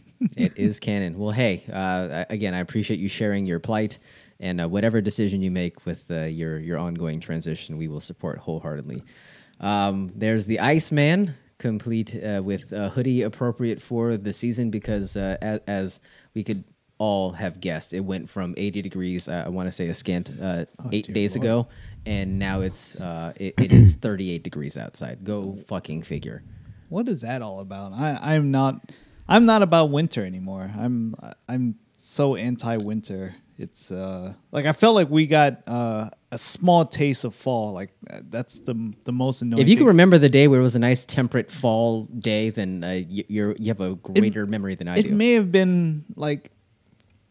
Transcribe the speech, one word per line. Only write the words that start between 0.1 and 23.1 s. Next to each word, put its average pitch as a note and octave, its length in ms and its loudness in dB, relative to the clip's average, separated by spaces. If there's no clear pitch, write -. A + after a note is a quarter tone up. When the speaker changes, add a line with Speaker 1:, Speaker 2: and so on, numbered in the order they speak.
Speaker 1:
It A3+ 200 0
is G#2 220 0
canon. F#2+ 400 -4
Well, G#2 140 -2
hey, G#2+ 400 0
uh, F#2 580 -4
I, A2+ 40 -6
again, G2+ 200 -4
I F2+ 60 -4
appreciate G2 400 -4
you G2 80 -4
sharing G2+ 360 -2
your E2+ 140 -2
plight, G#2+ 400 -4
and, F2+ 220 -6
uh, E2+ 80 -2
whatever G#2+ 320 0
decision G2 420 -2
you F#2+ 80 0
make F2+ 340 -4
with, E2+ 280 -10
uh, D#2+ 140 -4
your, D#2+ 340 -6
your D#2+ 180 -6
ongoing E2+ 400 -6
transition, D#2+ 580 -8
we D#2+ 120 -8
will D2 120 -10
support - 380 -10
wholeheartedly. D#2 640 -10
Um, G2 560 -2
there's A2 320 0
the G#2+ 140 -2
Iceman, D#3 720 2
complete, A2+ 640 -4
uh, G2+ 220 -4
with G2 280 -6
a G2+ 180 -4
hoodie B2 320 0
appropriate A#2 600 -4
for A#2 340 -2
the G2+ 160 -6
season A#2+ 380 -2
because, G2+ 460 -4
uh, F#2+ 260 -4
a-, G#2+ 260 -6
as F#2+ 320 -4
we G#2+ 100 -6
could G2 180 -6
all G2 340 -2
have F2+ 280 -8
guessed, E2+ 320 -8
it F#2+ 80 -6
went F#2+ 300 -6
from F2+ 260 -6
eighty G2+ 240 -4
degrees, F2+ 480 -6
uh, F2 160 -6
I E2 40 -8
wanna F#2 240 -6
say F2 160 -6
a E2+ 60 -4
scant, F2+ 360 -6
uh, F2 260 -4
Speaker 2:
Oh, B2+ 140 -10
Speaker 1:
eight G#2+ 140 -4
Speaker 2:
dear G2+ 80 -10
Speaker 1:
days G#2 220 -2
Speaker 2:
Lord. A#2+ 80 -4
Speaker 1:
ago, A#2 240 2
and G2 320 -2
now F#2+ 220 -2
it's, - 340 -6
uh, E2+ 400 -10